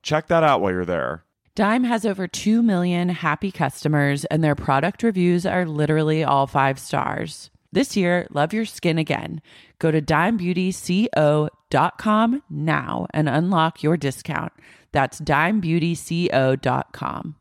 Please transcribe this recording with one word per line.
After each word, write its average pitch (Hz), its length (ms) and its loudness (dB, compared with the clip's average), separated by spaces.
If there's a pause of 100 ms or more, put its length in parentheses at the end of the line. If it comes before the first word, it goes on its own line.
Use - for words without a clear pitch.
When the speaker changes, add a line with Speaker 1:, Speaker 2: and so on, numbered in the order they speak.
Speaker 1:
Check 156 240 -2
that 165 160 4
out 139 180 4
while 95 120 0
you're 90 120 -2
there. 82 400 -4 (300)
Speaker 2:
Dime 220 300 2
has 226 200 -2
over 196 220 -2
two 220 360 0
million 180 460 2
happy 170 420 -2
customers, 143 760 0
and 160 180 0
their 147 100 4
product 139 480 -2
reviews 180 440 2
are 180 180 0
literally 156 580 0
all 139 240 2
five 135 320 0
stars. - 720 -6 (220)
This 262 240 0
year, 175 340 2
love 151 220 0
your 220 140 -2
skin - 320 -2
again. 151 420 -4 (380)
Go 160 120 2
to 156 120 4
dime 165 340 2
beauty 180 380 0 (400)
co 151 340 2 (220)
dot 147 260 0
com 226 540 0
now 151 640 -2
and 156 140 2
unlock 165 540 0
your 160 140 2
discount. 156 560 -6 (400)
That's 135 260 0
dime 160 420 2
beauty 170 360 0 (320)
co 131 280 2
dot 131 360 -2
com. - 480 -8